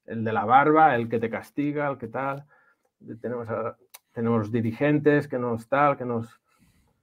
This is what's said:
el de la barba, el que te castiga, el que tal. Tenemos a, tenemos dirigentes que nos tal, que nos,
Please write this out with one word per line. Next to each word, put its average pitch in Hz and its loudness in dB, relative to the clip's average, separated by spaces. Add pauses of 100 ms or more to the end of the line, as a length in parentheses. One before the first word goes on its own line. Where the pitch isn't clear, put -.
el 113 -6
de 113 -2
la 104 0
barba, 147 6
el 117 -2
que 117 -2
te 113 -2
castiga, 147 -4
el 135 -8
que 117 -10
tal. 135 -6 (760)
Tenemos 117 -8
a, 110 -6 (360)
tenemos 113 0
dirigentes 147 0
que 131 -4
nos 120 -4
tal, 139 2
que 131 -10
nos, 117 -6 (640)